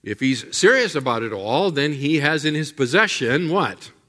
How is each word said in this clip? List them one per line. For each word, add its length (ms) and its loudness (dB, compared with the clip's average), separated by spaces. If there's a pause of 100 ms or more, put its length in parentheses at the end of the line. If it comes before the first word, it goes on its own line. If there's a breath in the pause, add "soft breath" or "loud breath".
If 180 -8
he's 340 -2
serious 400 4
about 280 -2
it 100 -6
all, 380 0
then 240 0
he 260 0
has 240 0
in 100 0
his 180 -4
possession 760 0
what? 420 -4 (180)